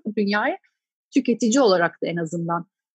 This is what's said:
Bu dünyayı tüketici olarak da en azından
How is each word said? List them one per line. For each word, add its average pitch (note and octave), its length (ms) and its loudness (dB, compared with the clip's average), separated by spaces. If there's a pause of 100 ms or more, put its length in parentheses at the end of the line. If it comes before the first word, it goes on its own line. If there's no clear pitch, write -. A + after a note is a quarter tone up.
Bu G#3 100 -6
dünyayı G#3+ 420 -2 (560)
tüketici A#3+ 480 2
olarak F3+ 420 2
da E3+ 40 -4
en E3+ 100 -4
azından E3+ 480 -4 (300)